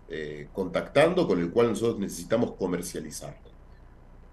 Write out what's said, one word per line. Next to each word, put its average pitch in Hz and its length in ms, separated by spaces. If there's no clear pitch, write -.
eh, 76 460
contactando, 113 720
con 87 140
el 85 100
cual 117 160
nosotros 110 320
necesitamos 90 540
comercializar. 82 840